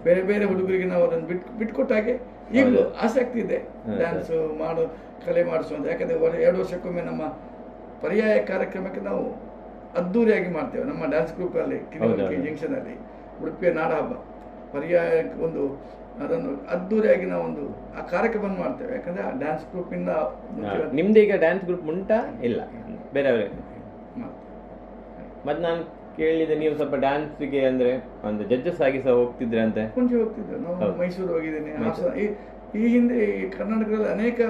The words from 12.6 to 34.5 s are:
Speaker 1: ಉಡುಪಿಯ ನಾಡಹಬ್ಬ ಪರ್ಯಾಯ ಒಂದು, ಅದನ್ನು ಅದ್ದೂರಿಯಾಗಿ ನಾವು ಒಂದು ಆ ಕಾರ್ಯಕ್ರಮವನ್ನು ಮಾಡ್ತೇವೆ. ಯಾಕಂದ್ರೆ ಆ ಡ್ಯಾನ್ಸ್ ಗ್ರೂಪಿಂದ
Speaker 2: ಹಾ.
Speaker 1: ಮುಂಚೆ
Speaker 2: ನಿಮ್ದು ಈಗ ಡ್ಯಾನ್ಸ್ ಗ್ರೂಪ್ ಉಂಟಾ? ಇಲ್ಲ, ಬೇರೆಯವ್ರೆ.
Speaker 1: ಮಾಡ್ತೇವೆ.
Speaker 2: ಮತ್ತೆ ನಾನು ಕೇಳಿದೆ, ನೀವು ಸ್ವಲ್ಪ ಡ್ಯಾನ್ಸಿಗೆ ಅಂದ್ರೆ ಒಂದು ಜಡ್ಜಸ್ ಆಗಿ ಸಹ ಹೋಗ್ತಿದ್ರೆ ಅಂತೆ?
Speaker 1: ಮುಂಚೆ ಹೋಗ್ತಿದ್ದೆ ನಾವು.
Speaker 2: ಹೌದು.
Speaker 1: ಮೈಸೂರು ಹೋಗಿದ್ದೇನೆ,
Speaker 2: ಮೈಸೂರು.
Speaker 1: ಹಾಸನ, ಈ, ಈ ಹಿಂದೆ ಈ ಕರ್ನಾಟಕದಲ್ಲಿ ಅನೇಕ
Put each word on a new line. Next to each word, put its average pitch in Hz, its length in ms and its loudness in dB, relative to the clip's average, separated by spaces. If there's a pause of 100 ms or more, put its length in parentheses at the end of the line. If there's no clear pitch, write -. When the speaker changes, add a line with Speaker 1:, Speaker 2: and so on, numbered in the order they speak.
Speaker 1:
ಉಡುಪಿಯ 165 260 2
ನಾಡಹಬ್ಬ 156 440 0 (640)
ಪರ್ಯಾಯ 165 460 4
ಒಂದು, 147 720 -4 (280)
ಅದನ್ನು - 460 -4
ಅದ್ದೂರಿಯಾಗಿ 185 560 4
ನಾವು 175 180 -2
ಒಂದು 143 400 -6 (160)
ಆ - 20 -8
ಕಾರ್ಯಕ್ರಮವನ್ನು 196 580 0
ಮಾಡ್ತೇವೆ. 165 340 -4
ಯಾಕಂದ್ರೆ 185 300 -6
ಆ - 60 -4
ಡ್ಯಾನ್ಸ್ 151 360 -4
ಗ್ರೂಪಿಂದ 180 440 -6
Speaker 2:
ಹಾ. - 420 -2
Speaker 1:
ಮುಂಚೆ 104 440 -2
Speaker 2:
ನಿಮ್ದು 208 240 8
ಈಗ 202 160 8
ಡ್ಯಾನ್ಸ್ 175 300 4
ಗ್ರೂಪ್ 175 220 -2
ಉಂಟಾ? 214 560 0
ಇಲ್ಲ, 113 180 0 (520)
ಬೇರೆಯವ್ರೆ. 127 340 4
Speaker 1:
ಮಾಡ್ತೇವೆ. - 2000 -14
Speaker 2:
ಮತ್ತೆ 156 160 0
ನಾನು 170 300 -2 (240)
ಕೇಳಿದೆ, 160 380 4
ನೀವು 151 200 2
ಸ್ವಲ್ಪ 143 200 0
ಡ್ಯಾನ್ಸಿಗೆ 139 720 0
ಅಂದ್ರೆ 127 400 2 (180)
ಒಂದು 107 200 -2
ಜಡ್ಜಸ್ 131 380 0
ಆಗಿ 135 200 4
ಸಹ 131 80 2
ಹೋಗ್ತಿದ್ರೆ 120 520 4
ಅಂತೆ? 110 240 2
Speaker 1:
ಮುಂಚೆ 247 300 2
ಹೋಗ್ತಿದ್ದೆ 208 480 -2
ನಾವು. 175 120 -4
Speaker 2:
ಹೌದು. 180 200 0
Speaker 1:
ಮೈಸೂರು 180 380 -2
ಹೋಗಿದ್ದೇನೆ, 151 440 -2
Speaker 2:
ಮೈಸೂರು. - 320 0
Speaker 1:
ಹಾಸನ, 180 100 -4
ಈ, 208 160 0 (400)
ಈ 220 120 4
ಹಿಂದೆ 240 380 6
ಈ 196 240 -2
ಕರ್ನಾಟಕದಲ್ಲಿ 214 600 0
ಅನೇಕ 233 300 0 (100)